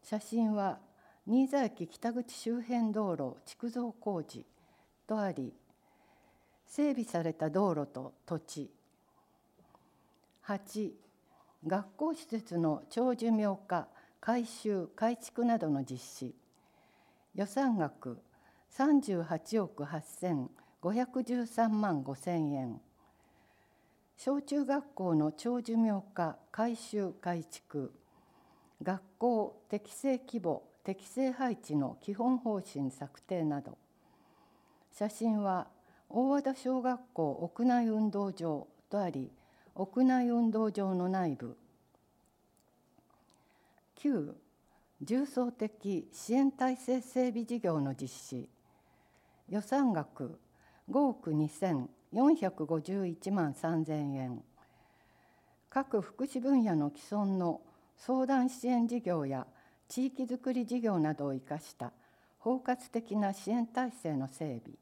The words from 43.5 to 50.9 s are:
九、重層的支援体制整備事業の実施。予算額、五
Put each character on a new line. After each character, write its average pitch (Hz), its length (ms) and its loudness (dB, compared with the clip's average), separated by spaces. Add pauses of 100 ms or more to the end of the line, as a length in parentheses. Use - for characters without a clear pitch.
九、 214 400 -2 (680)
重 254 240 0
層 247 260 0
的 202 600 -4
支 - 200 -4
援 269 180 6
体 254 260 0
制 254 240 0
整 254 280 0
備 226 140 -2
事 240 160 -4
業 165 220 2
の 135 140 0
実 135 120 -8
施。 - 420 -10 (1000)
予 202 120 -2
算 262 300 4
額、 - 480 -4 (480)
五 269 220 4